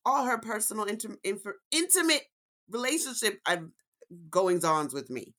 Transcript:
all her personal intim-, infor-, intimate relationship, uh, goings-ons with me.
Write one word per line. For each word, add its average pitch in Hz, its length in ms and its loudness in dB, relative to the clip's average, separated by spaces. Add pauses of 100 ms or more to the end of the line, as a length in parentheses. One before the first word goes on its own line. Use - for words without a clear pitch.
all 262 200 2
her 247 140 0
personal 214 480 -4
intim-, 208 280 -6 (100)
infor-, 202 280 -6 (180)
intimate 330 520 4 (460)
relationship, 247 760 -2
uh, 170 140 2 (680)
goings-ons 165 640 2
with 139 160 -8
me. 123 300 -10